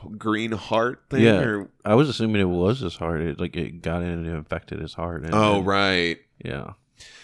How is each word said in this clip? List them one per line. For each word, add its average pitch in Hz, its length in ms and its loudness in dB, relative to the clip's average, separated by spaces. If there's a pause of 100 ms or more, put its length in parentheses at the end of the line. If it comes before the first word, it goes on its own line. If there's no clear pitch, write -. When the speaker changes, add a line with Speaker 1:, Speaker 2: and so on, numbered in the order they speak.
(160)
Speaker 1:
green 110 360 -2
heart 113 580 -2
thing, 113 140 2
Speaker 2:
Yeah, 107 160 6
Speaker 1:
or 107 300 -2 (140)
Speaker 2:
I 107 100 4
was 143 140 6
assuming 110 320 0
it 92 80 2
was 90 320 2
his 87 160 -6
heart. 82 240 -4
It, 80 180 -4
like, 87 160 -6
it 85 280 -8
got 87 200 -4
in 87 60 -4
and 85 180 -4
infected 78 540 -8
his 78 140 -12
heart. 85 300 -8
And 82 100 -4
Speaker 1:
Oh, 107 220 6
Speaker 2:
then 95 80 0
Speaker 1:
right. 95 540 2 (240)
Speaker 2:
Yeah. - 300 -10 (520)